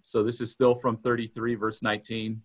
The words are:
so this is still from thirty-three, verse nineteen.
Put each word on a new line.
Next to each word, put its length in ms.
so 220
this 160
is 120
still 220
from 220
thirty-three, 580
verse 300
nineteen. 600